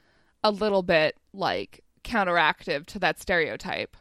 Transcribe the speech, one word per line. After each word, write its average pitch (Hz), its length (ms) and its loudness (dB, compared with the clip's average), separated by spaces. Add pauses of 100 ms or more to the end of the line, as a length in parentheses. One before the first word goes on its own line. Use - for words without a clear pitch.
(440)
a 214 80 4
little 202 320 0
bit, 160 340 2 (160)
like, 113 500 -6 (200)
counteractive 175 840 0
to 208 120 -12
that 170 200 -2
stereotype. 147 800 -4